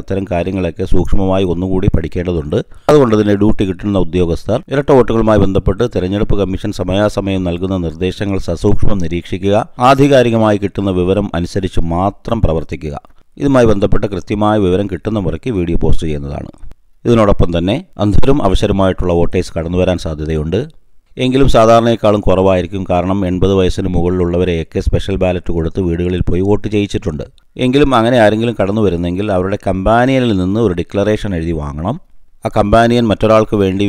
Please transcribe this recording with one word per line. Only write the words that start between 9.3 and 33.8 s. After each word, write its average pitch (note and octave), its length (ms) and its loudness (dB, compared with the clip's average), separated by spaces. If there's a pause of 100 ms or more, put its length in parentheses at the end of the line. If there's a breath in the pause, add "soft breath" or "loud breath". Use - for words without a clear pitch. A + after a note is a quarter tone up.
ആധികാരികമായി A#2+ 760 4
കിട്ടുന്ന G2 280 -2 (100)
വിവരം G2 260 0 (120)
അനുസരിച്ച് F2+ 420 -4 (120)
മാത്രം G2+ 520 -4
പ്രവർത്തിക്കുക. D#2 500 -4 (460)
ഇതുമായി C3 320 4
ബന്ധപ്പെട്ട G2 300 2 (120)
കൃത്യമായ G#2+ 500 -2
വിവരം F#2 280 0
കിട്ടുന്ന G#2+ 240 -4 (100)
മുറയ്ക്ക് D#2+ 320 -6
വീഡിയോ E2+ 260 0
പോസ്റ്റ് D#2+ 220 6
ചെയ്യുന്നതാണ്. C#2+ 440 -8 (520)
ഇതിനോടൊപ്പം G#2 540 2
തന്നെ F#2+ 200 -2 (260)
അന്ധരും B2 440 6
അവശരുമായിട്ടുള്ള F#2+ 720 0
വോട്ടേഴ്സ് F2 380 -2
കടന്നു F2 260 -2
വരാൻ F2+ 140 0 (100)
സാധ്യതയുണ്ട്. D#2 520 -4 (640)
എങ്കിലും C3 300 4
സാധാരണയെക്കാളും A2+ 720 4
കുറവായിരിക്കും. F#2 640 0
കാരണം F#2 280 0 (100)
എൺപത് F#2 300 0
വയസ്സിന് F#2 360 0
മുകളിലുള്ളവരെയൊക്കെ F2 920 -2
സ്പെഷ്യൽ - 360 -2
ബാലറ്റ് F2+ 340 -2
കൊടുത്ത് E2 300 -4
വീടുകളിൽ F2 420 -2
പോയി F2+ 200 -2
വോട്ട് G#2 260 0
ചെയ്യിച്ചിട്ടുണ്ട്. G2+ 500 -4 (400)
എങ്കിലും C#3 340 2
അങ്ങനെ A#2 260 2
ആരെങ്കിലും A2 360 0
കടന്നു G2+ 240 -2
വരുന്നെങ്കിൽ F2 420 -2 (100)
അവരുടെ F#2+ 300 -2
കമ്പാനിയനിൽ A#2 640 0 (100)
നിന്ന് G2 240 -2
ഒരു F2+ 140 -2
ഡിക്ലറേഷൻ G2+ 580 -2
എഴുതി E2 240 -4
വാങ്ങണം. D#2 360 -8 (460)
ആ A2 140 -6
കമ്പാനിയൻ A#2 520 2
മറ്റൊരാൾക്ക് G#2+ 540 2
വേണ്ടി F#2+ 240 0